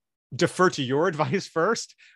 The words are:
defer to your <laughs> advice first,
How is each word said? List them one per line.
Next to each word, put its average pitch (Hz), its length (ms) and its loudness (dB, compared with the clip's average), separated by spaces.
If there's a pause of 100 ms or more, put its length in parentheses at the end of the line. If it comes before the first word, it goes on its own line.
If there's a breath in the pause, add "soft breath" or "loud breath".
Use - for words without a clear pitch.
(340)
defer 180 360 2
to 151 120 -4
your 139 260 0
<laughs> - 0 -
advice 151 380 -2
first, 190 480 -2 (220 soft breath)